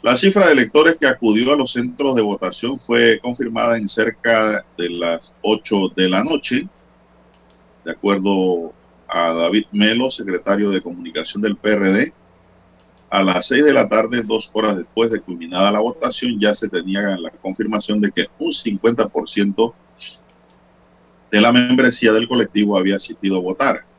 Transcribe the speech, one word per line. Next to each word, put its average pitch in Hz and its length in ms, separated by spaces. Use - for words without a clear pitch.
La 123 140
cifra 196 300
de 160 60
electores 147 440
que 147 100
acudió 120 460
a 147 40
los 135 160
centros 123 440
de 113 60
votación 104 560
fue 117 420
confirmada 117 560
en 107 120
cerca 110 760
de 87 100
las 85 420
ocho 104 520
de 92 140
la 95 160
noche. 151 440
De 85 60
acuerdo 92 840
a 85 240
David 85 400
Melo, 113 380
secretario 101 600
de 92 100
Comunicación 85 640
del 104 140
P 107 160
R 98 200
D, 123 200
a 98 140
las 90 240
seis 135 160
de 147 80
la 127 160
tarde, 113 340
dos 110 320
horas 107 240
después 110 320
de 104 100
culminada 87 520
la 104 80
votación, 120 600
ya 104 140
se 104 140
tenía 95 500
la 82 120
confirmación 104 680
de 101 120
que - 160
un 160 140
cincuenta 117 560
por 76 200
ciento 101 460
de 104 100
la 117 120
membresía 123 600
del 113 140
colectivo 104 520
había 98 180
asistido 98 400
a 92 40
votar. 101 440